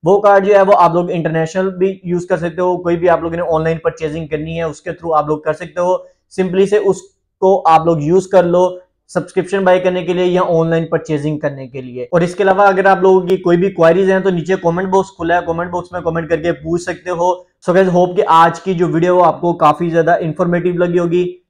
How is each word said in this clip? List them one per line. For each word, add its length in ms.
वो 160
card 240
जो 100
है 80
वो 100
आप 220
लोग 160
international 600
भी 360
यूज 180
कर 140
सकते 240
हो, 160
कोई 180
भी 120
आप 140
लोगों 140
ने 80
ऑनलाइन 400
purchasing 440
करनी 280
है 120
उसके 220
through 260
आप 120
लोग 160
कर 80
सकते 280
हो। 240
Simply 360
से 120
उसको 800
आप 180
लोग 160
यूज 240
कर 180
लो 160
subscription 540
buy 160
करने 220
के 120
लिए 100
या 180
online 500
purchasing 480
करने 260
के 160
लिए। 300
और 100
इसके 200
अलावा 260
अगर 180
आप 160
लोगों 180
की 160
कोई 200
भी 140
queries 400
हैं 120
तो 80
नीचे 260
comment 340
box 200
खुला 240
है, 80
Comment 280
box 220
में 100
comment 260
करके 260
पूछ 300
सकते 260
हो। 360
So 120
guys, 200
hope 220
कि 60
आज 360
की 160
जो 140
वीडियो 280
वो 60
आपको 320
काफी 360
ज्यादा 260
informative 680
लगी 160
होगी। 260